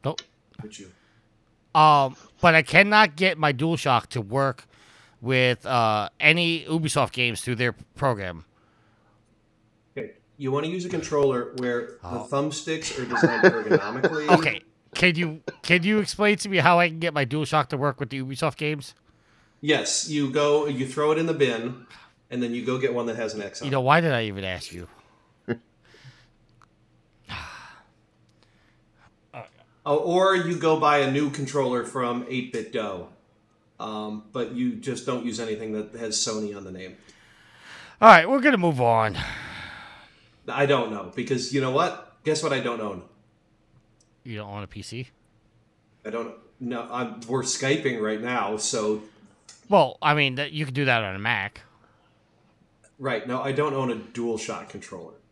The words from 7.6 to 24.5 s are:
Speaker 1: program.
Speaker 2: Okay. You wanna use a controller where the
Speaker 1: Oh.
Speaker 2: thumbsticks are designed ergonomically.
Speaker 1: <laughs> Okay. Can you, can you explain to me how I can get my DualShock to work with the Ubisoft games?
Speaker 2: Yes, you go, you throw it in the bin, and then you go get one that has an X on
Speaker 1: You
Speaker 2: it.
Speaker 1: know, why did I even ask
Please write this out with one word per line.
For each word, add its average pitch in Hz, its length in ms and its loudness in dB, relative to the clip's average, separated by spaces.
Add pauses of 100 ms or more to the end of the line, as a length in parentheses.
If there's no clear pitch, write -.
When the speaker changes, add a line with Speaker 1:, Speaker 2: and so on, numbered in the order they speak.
Speaker 1:
program. 98 480 -2 (1500)
Speaker 2:
Okay. 117 140 -10 (260)
You 135 140 -4
wanna 147 160 -2
use 175 180 -4
a 175 40 -8
controller 143 680 0
where 120 240 -2
the - 220 -14
Speaker 1:
Oh. 107 260 -8
Speaker 2:
thumbsticks 151 680 -4
are 123 60 -4
designed 120 380 2
ergonomically. 135 840 2
Speaker 1:
<laughs> 180 80 8
Okay. 139 240 -2 (320)
Can 180 220 2
you, 160 260 -4 (200)
can 175 220 2
you 214 160 2
explain 208 400 2
to 208 100 -8
me 190 80 0
how 170 200 6
I 175 120 4
can 160 100 -8
get 165 140 -2
my 143 120 2
DualShock 147 440 0
to 143 80 -4
work 139 240 -2
with 131 80 -6
the 135 120 -6
Ubisoft 135 360 -4
games? 151 360 -6 (680)
Speaker 2:
Yes, 147 480 0
you 147 200 0
go, 147 380 2
you 135 180 -4
throw 151 280 0
it 156 40 0
in 165 100 -2
the 160 60 -2
bin, 127 520 -2 (440)
and 123 140 -4
then 117 100 -4
you 120 120 -6
go 127 120 -2
get 123 160 0
one 120 120 -2
that 113 100 -4
has 110 180 -4
an 107 80 -8
X 98 200 -10
on 151 60 -8
Speaker 1:
You - 20 -4
Speaker 2:
it. - 20 -2
Speaker 1:
know, 139 80 0
why 139 220 4
did 165 100 0
I 117 140 0
even 98 180 -6
ask 92 300 -8